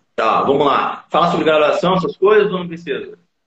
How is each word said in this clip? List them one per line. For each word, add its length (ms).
Tá, 280
vamos 220
lá. 440
Falar 200
sobre 140
graduação, 520
essas 200
coisas, 340
ou 100
não 80
precisa? 500